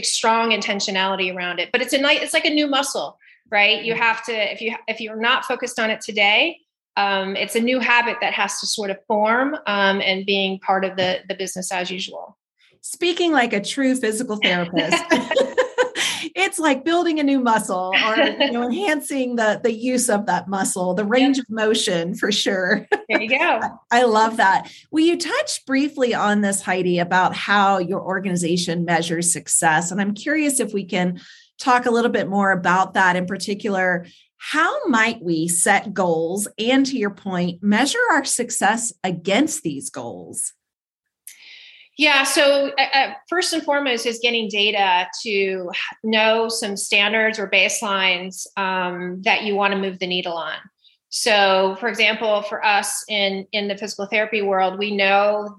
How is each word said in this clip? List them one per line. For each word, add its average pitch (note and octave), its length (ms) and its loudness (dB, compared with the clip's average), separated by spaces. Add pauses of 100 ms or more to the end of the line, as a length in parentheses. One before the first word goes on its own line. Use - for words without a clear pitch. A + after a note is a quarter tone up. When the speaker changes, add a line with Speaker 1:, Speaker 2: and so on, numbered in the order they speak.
Speaker 1:
strong A3+ 460 2
intentionality G3 840 -2
around F3+ 280 -6
it, F3 120 -6
but B3 80 0
it's B3+ 140 -2
a C#4 60 2
nice, C#4+ 240 2
it's C#4+ 100 -4
like D#4+ 120 0
a E4 40 2
new D4+ 160 2
muscle, C4 540 -2 (320)
right? G#3+ 320 2
You A3+ 100 -2
Speaker 2:
Mm-hmm. A3+ 80 -2
Speaker 1:
have - 240 0
to, A3 260 -2
if G3 100 -10
you, A3+ 140 -4 (120)
if A3 120 -6
you're A3 220 -8
not B3 240 0
focused B3 340 -4
on A3 120 0
it G#3+ 100 -4
today, G#3+ 560 2 (400)
um, G3 380 0
it's G#3 200 -6
a A3+ 60 2
new B3+ 180 2
habit A#3 420 2
that G3 120 0
has G3 280 -4
to - 40 -8
sort G3+ 240 -4
of G3 80 -4 (100)
form, A#3 500 0 (100)
um, G3 340 2
and F#3+ 240 -2
being G3 340 0
part F#3+ 240 0
of F#3 140 -4
the, F#3 220 0 (100)
the F#3+ 60 -6
business F#3 360 -8
as F3+ 200 -4
usual. F#3 480 -12 (420)
Speaker 2:
Speaking F4 500 -2
like A#3+ 220 2
a G3+ 80 0
true C4 340 0
physical A3 420 -2
therapist, F3+ 720 0
<laughs> - 40 -2 (1200)
it's F#4 220 0
like D4 260 2
building E4+ 360 2
a D4 40 2
new C#4 160 4
muscle G3+ 540 0 (140)
or, A3 100 2
you C4+ 340 2
know, A#3+ 120 -2
Speaker 1:
<laughs> B3 60 -2
Speaker 2:
enhancing C#4 680 -2
the, G#3+ 260 2
the A#3 100 2
use B3 380 -2
of G#3 160 0
that F3 220 -2
muscle, F#3+ 480 -2
the G#3 100 0
range C4 320 4
Speaker 1:
Yep. C4 80 -4
Speaker 2:
of - 60 -20
motion G#3+ 640 0
for G#3+ 160 -2
sure. G3+ 600 0
<laughs> G#4 40 2 (120)
Speaker 1:
There - 120 2
you A3+ 160 0
go. D4+ 220 2 (320)
Speaker 2:
I A#3+ 120 6
love A3 340 4
that. F#3+ 340 2 (180)
Well, D#4+ 140 2
you E4 140 4
touched B4+ 500 -4
briefly C4+ 480 2
on G#3 260 2
this, G3+ 200 0
Heidi, F3+ 380 0
about F3 360 2
how G3 420 2
your E3+ 240 -2
organization F3 840 -2
measures E3+ 460 0
success. D#3+ 600 2
And G3 100 -2
I'm G#3 140 -2
curious D4 440 0
if A3 140 -2
we G3 120 -4
can F3+ 340 -2 (400)
talk B3 260 2
a B3 60 2
little A#3 180 2
bit G#3 200 0
more G3 220 2
about F#3 440 2
that F#3 220 4
in F3+ 100 -2
particular. F#3+ 800 -2 (300)
How G4+ 500 -2
might A3+ 340 2
we E3 280 -2
set G3 440 2
goals F3 540 0 (100)
and, C4 300 2
to C4 100 -4
your G3+ 140 0
point, F3+ 500 -4
measure A3+ 380 2 (100)
our D4+ 140 2
success A#3 680 -2 (100)
against F#3+ 580 0
these C#3 300 -6
goals? F#2+ 600 -10 (1400)
Speaker 1:
Yeah. C#4+ 260 4
So, C#4 560 4
uh, C#4+ 180 2
uh, B3 160 2 (160)
first F4 240 0
and D#4+ 80 -2
foremost C#4 460 0
is A3+ 160 -4
getting A#3 260 0
data G3 580 2 (160)
to F#3+ 460 -2 (340)
know A3 460 2
some G#3 280 -6
standards A3 600 0
or G3 120 -6
baselines, F#3+ 1000 0 (100)
um, F#3 640 -4
that A3+ 200 0
you G#3 120 -2
wanna G3 220 0
move F#3+ 220 -4
the F#3 80 -6
needle F3+ 260 -4
on. D#3+ 220 -8 (600)
So, G3 640 4
for A#3+ 80 -4
example, G#3+ 540 0
for G#3 240 -6
us G3+ 420 0
in, G3 440 -2
in G3+ 160 -2
the G3 100 -4
physical G3+ 300 -8
therapy G#3+ 340 0
world, F#3+ 380 0
we G#3 160 -2
know G3+ 640 2